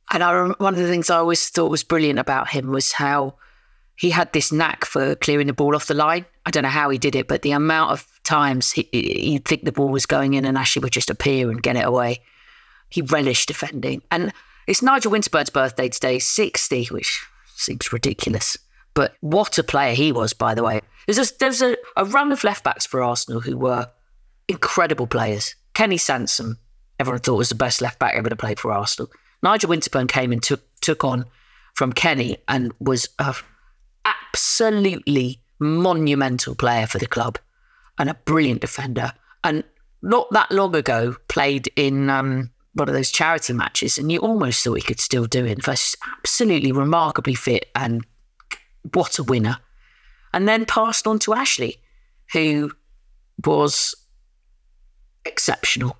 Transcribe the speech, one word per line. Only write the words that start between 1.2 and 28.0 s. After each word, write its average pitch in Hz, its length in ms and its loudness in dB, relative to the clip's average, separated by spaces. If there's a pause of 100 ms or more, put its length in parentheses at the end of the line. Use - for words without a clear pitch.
thought 165 220 2
was 160 120 0
brilliant 156 360 2
about 131 320 -2
him 135 200 -2
was 135 220 0
how 143 440 -2 (600)
he 175 140 0
had 165 220 0
this 147 200 0
knack 156 320 0
for 139 320 0
clearing 147 300 2
the 143 80 0
ball 147 200 2
off 147 120 -2
the 156 80 -2
line. 160 320 0 (180)
I 170 60 -4
don't 160 120 0
know 135 60 0
how 143 220 0
he 135 80 0
did 135 180 0
it, 135 100 -2
but 139 140 -2
the 143 120 0
amount 160 400 2
of - 140 -4 (160)
times 143 500 2
he, - 200 -2
he, - 400 0
you'd 139 140 -2
think - 180 -2
the - 80 -2
ball 139 160 0
was 135 160 0
going 139 300 2
in 135 100 0
and 135 140 0
Ashley 135 220 0
would 131 120 -2
just - 160 0
appear 131 420 0
and 117 120 -4
get 127 140 0
it 120 100 0
away. 123 340 0 (680)
He 175 100 -4
relished 135 480 0
defending. 135 640 -6
And 175 220 -2 (340)
it's 196 160 0
Nigel 254 300 4
Winterburn's 165 380 0
birthday 131 380 0
today, 127 300 0
sixty, - 680 0
which - 400 -6 (280)
seems - 380 -6
ridiculous. - 640 -2 (340)
But - 280 0
what 175 380 0
a - 40 2
player 139 320 0
he 147 180 2
was, 113 220 0
by 113 200 0
the 117 80 0
way. 110 200 0 (240)
There's 220 240 2
a, - 80 -14
there's 262 240 2
a, 247 140 2 (200)
a 190 80 2
run 277 280 2
of 262 120 -2
left-backs - 420 -2
for 127 160 -2
Arsenal 120 380 -2
who 123 160 -4
were 123 340 -2 (580)
incredible 156 580 0
players. 110 480 -2 (180)
Kenny 208 240 2
Sansom, 117 600 -2 (400)
everyone 127 220 -2
thought 123 160 2
was 117 120 0
the 113 60 -4
best 123 260 -2
left-back 123 340 0